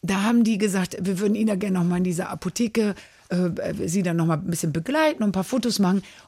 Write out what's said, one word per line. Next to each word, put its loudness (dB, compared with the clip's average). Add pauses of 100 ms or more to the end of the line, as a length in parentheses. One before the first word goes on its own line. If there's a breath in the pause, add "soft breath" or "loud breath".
Da 0
haben 4
die 2
gesagt, 0
wir -2
würden 2
Ina 0
gerne -2
nochmal 2
in 2
dieser -2
Apotheke, -2 (360 loud breath)
äh, 0 (400)
sie 0
dann 0
nochmal 2
ein -6
bisschen -2
begleiten 0
und 2
ein -4
paar 0
Fotos 0
machen. 4 (260 loud breath)